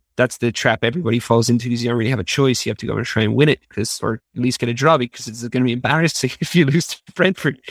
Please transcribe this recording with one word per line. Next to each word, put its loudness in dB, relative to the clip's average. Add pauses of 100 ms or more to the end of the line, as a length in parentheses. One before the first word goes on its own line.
(160)
that's 0
the 0
trap 0
everybody 0
falls 2
into, 0
is -2
you -2
don't 0
really 0
have -2
a -6
choice. 0
You -2
have -6
to -10
go -2
and -4
try 0
and 0
win 4
it, 0 (100)
'cause, -6
or -4 (160)
at -4
least -2
get -2
a -4
draw, 4
because -8
it's -10
gonna 0
be 2
embarrassing 0
<laughs> -20
if -4
you 6
lose 0
to -12 (140)
Brentford. 0 (100)